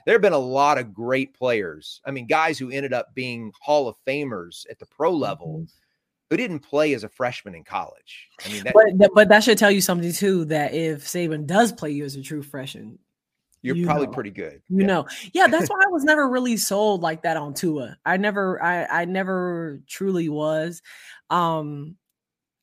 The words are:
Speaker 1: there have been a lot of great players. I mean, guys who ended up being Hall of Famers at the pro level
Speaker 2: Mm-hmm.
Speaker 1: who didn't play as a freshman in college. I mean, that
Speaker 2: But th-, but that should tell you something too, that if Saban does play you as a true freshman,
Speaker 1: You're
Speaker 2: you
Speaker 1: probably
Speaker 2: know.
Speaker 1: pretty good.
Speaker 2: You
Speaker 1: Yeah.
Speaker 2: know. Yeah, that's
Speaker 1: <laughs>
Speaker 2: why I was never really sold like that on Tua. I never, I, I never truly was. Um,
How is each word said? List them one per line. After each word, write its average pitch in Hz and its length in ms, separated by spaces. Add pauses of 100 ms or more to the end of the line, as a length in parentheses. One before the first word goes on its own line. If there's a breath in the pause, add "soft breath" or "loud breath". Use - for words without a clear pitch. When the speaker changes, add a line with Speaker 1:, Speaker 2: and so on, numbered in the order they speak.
Speaker 1:
there 196 80
have 220 80
been 196 100
a 151 60
lot 135 400
of 117 160
great 131 400
players. 101 720
I 135 60
mean, 127 140
guys 156 320
who 131 120
ended 135 240
up - 200
being 117 460
Hall 147 280
of 107 80 (100)
Famers 123 640
at - 80
the - 80
pro 160 240
level 101 380
Speaker 2:
Mm-hmm. 80 160 (640)
Speaker 1:
who 160 80
didn't 185 220
play 147 340
as 107 100
a 107 60
freshman 120 440
in 80 100
college. - 640 (180)
I 202 60
mean, 202 120
that 208 80
Speaker 2:
But 202 260
th-, 196 160
but 208 140
that 214 160
should 220 140
tell 208 140
you 196 100
something 175 300
too, 190 340
that 151 260
if 156 320
Saban 156 420
does 202 260
play 156 180
you 143 160
as 139 100
a 135 60
true 147 200
freshman, 135 560 (640)
Speaker 1:
You're 127 160
Speaker 2:
you 175 80
Speaker 1:
probably 151 220
Speaker 2:
know. - 80
Speaker 1:
pretty 113 160
good. 85 400
Speaker 2:
You 190 100
Speaker 1:
Yeah. 196 60
Speaker 2:
know. 185 200 (280 loud breath)
Yeah, 359 140
that's 240 200
Speaker 1:
<laughs> - 20
Speaker 2:
why 381 140
I 403 60
was 320 140
never 302 260
really 247 260
sold 202 460
like 165 220
that 165 120
on 147 160
Tua. 139 540
I 170 100
never, 196 460
I, 170 400
I - 20
never 180 840
truly 185 440
was. 156 500 (480 loud breath)
Um, 156 680 (680)